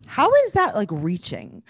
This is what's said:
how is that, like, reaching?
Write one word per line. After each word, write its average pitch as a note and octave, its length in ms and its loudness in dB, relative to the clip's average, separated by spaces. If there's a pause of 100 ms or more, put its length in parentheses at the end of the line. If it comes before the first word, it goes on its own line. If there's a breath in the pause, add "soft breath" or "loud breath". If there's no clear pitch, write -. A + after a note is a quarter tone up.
how D#4+ 240 2 (140)
is G4+ 80 -6
that, F#4 240 2
like, G3+ 160 -2
reaching? - 760 -8